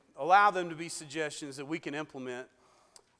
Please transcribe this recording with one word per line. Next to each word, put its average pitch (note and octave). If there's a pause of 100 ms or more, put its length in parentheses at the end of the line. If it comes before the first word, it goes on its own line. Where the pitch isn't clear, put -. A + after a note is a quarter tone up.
(180)
allow F#3+
them F3+
to E3
be E3
suggestions D3
that C#3+
we D#3+
can D3
implement, C3 (720)